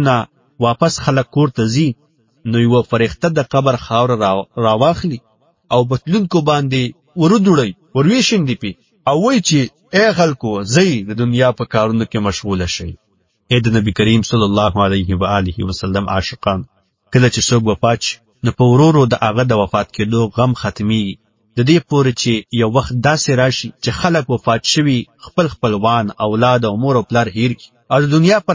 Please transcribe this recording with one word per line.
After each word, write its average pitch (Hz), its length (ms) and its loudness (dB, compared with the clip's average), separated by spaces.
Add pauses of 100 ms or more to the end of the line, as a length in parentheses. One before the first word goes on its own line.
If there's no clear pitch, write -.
نه 131 80 2 (440)
واپس 120 340 0 (120)
خلک - 300 0
کور 143 140 2
ته 117 140 -2 (100)
ځي، 147 160 0 (560)
نو 117 140 -2
یوه 120 300 4
فرښته 113 400 0
د 156 100 -2 (140)
قبر 135 220 2
خاوره 120 480 -2
را-، 95 240 0 (180)
راواخلي 135 540 0 (520)
او 123 180 4
په 131 140 -2
تلونکو 185 340 0 (120)
باندې 139 320 0 (400)
وردوړئ، 165 500 4 (240)
ورویشندي 170 680 2
پې 101 100 -8 (380)
او 143 120 2
وایي 240 280 2
چې 151 100 4 (360)
«اے 208 100 4 (120)
خلکو، 147 340 0 (220)
ځئ 180 180 4 (160)
د 107 40 -8 (100)
دنیا 120 280 2 (100)
په 120 40 -6 (100)
کارونو 113 320 0
کې 104 220 -4
مشغوله 95 480 -4
شئ.» 85 160 -10 (600)
اے 123 140 4
د - 20 0 (100)
نبی 104 220 0
کریم 110 300 2
صلی 110 200 0
الله 104 240 0 (120)
علیه 95 300 0
و 92 80 -2 (140)
آله 90 200 -4 (100)
وسلم 98 460 -4
عاشقان، 95 560 -4 (440)
کله 127 200 4
چې 117 160 -4
څوک 120 160 2
وفات 113 420 0
شي، - 80 -8 (280)
نو 120 140 -2
په 127 140 4
ورو 139 160 6
ورو 151 240 4
د 120 40 0 (100)
هغه 110 240 0
د 117 100 0
وفات 101 360 -2
کېدو 110 260 -2 (140)
غم 127 160 2 (100)
ختمېږي. 104 540 -2 (420)
د - 20 2 (100)
دې 165 80 6 (120)
پورې 139 220 2 (100)
چې 120 120 0 (280)
یو 110 160 0
وخت 127 160 -2 (140)
داسې 151 320 0
راشي 127 300 -2 (140)
چې 131 60 -4 (100)
خلک 165 300 0
وفات 117 320 -2 (120)
شوي 143 240 0 (280)
خپل 175 280 -2
خپلوان، 113 520 0 (200)
اولاد 120 440 2
او 101 120 -4
مور 135 180 0
او 104 100 -2
پلار 117 180 0 (100)
هیر 120 220 0
کړي - 100 -20 (220)
او 131 120 2
د - 20 0 (100)
دنیا 175 300 4
په 190 100 0